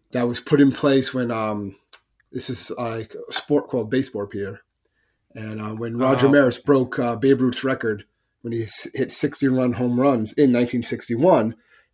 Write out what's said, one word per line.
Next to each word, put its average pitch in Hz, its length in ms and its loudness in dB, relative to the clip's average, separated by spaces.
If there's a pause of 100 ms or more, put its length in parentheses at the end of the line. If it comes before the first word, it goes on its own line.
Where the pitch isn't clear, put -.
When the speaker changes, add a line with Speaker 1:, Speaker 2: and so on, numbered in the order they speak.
(120)
Speaker 1:
that 123 180 -2
was 120 100 -6
put 143 220 2
in 139 100 6
place 135 420 0
when, 123 160 -4
um, 107 460 -6 (560)
this 127 180 -2
is, - 280 -2
like, 113 360 -8 (140)
a - 60 -8
sport - 340 0
called 110 220 -4
baseball, 113 380 -2
Peter. 98 340 -10 (720)
And, 110 260 -12
uh, 107 160 -8
when 117 220 -8
Roger 131 300 2
Speaker 2:
Oh. 135 40 6
Speaker 1:
Maris 139 260 4
broke, 131 420 0
uh, 120 180 -2
Babe 135 240 4
Ruth's 127 240 0
record 117 400 -4 (380)
when 117 100 -8
he 113 80 -4
s-, - 320 0
hit 131 180 -2
sixty - 380 0
run 127 240 0
home 120 260 -2
runs 127 320 2
in 139 220 4
nineteen 120 300 0
sixty-one, 120 720 0 (380)